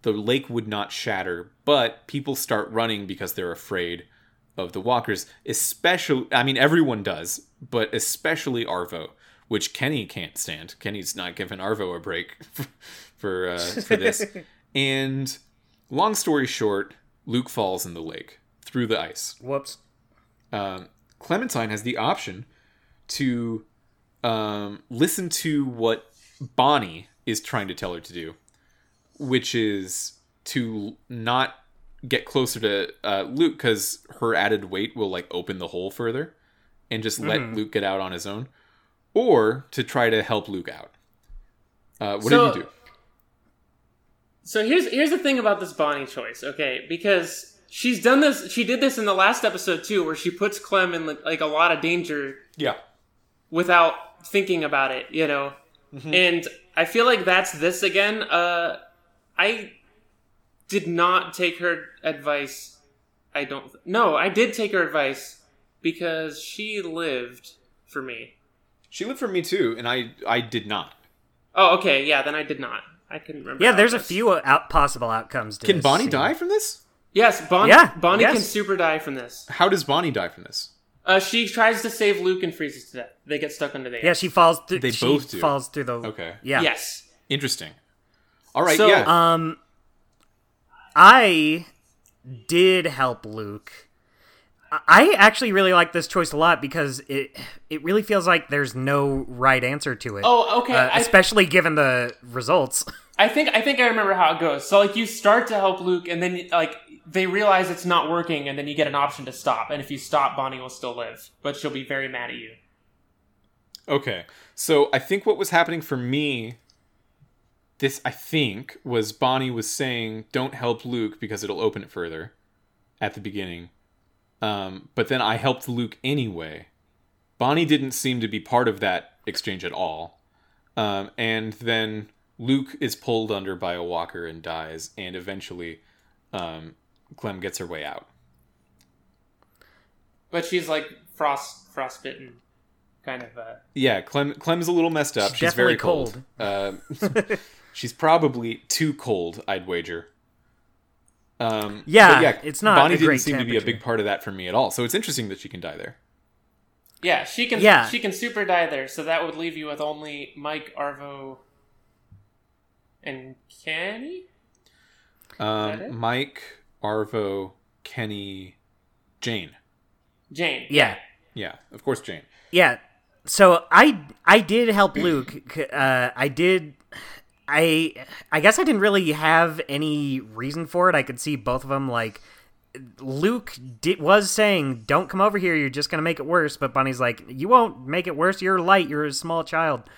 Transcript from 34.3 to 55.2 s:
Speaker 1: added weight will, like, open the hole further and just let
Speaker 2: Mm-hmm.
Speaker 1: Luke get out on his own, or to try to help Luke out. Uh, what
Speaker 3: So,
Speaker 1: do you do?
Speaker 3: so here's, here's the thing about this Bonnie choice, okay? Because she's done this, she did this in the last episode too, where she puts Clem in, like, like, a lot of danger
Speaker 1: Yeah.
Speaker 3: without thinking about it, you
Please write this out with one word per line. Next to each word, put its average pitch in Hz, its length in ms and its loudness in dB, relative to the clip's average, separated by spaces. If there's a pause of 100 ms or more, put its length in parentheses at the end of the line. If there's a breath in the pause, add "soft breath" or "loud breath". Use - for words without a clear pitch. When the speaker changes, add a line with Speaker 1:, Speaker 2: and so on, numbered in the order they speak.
Speaker 1:
added 101 320 0
weight 95 280 -6
will, 107 160 -4
like, 90 200 -8
open 90 280 -6
the 87 100 -8
hole 92 220 -8
further 123 440 -6 (560)
and 110 120 -6
just 110 160 -4
let 107 220 -2
Speaker 2:
Mm-hmm. 113 140 -8
Speaker 1:
Luke 107 180 -6
get 104 100 0
out 95 180 -2
on 92 120 -6
his 90 140 -10
own, 107 220 -10 (640)
or 135 560 4
to 131 120 -6
try 120 280 0
to 110 120 2
help 107 260 -2
Luke 92 200 -8
out. - 260 -18 (1040)
Uh, 104 180 -4
what 107 120 -10
Speaker 3:
So, 240 220 8
Speaker 1:
do 92 60 -6
you - 60 -10
do? - 60 -20 (1700)
Speaker 3:
so 214 200 -2
here's, 339 280 2
here's 285 180 2
the 330 80 2
thing 277 220 0
about 208 200 2
this 170 120 -8
Bonnie 143 340 -2
choice, 117 380 -12
okay? 139 440 -6
Because 170 720 -2 (100)
she's 240 340 -4
done 262 180 6
this, 285 320 2
she 240 100 -2
did 233 180 0
this 262 180 0
in 220 60 -4
the 202 100 2
last 202 300 2
episode 180 380 -2
too, 190 220 0
where 156 100 -4
she 170 160 -4
puts 202 300 -4
Clem 185 340 0
in, 160 120 -6
like, 151 180 -8
like, 160 160 -2
a 156 60 0
lot 160 260 4
of 147 80 -2
danger 151 560 -4 (200)
Speaker 1:
Yeah. 139 200 -2 (720)
Speaker 3:
without 170 800 2
thinking 185 340 0
about 135 300 0
it, 127 180 -8
you 156 160 0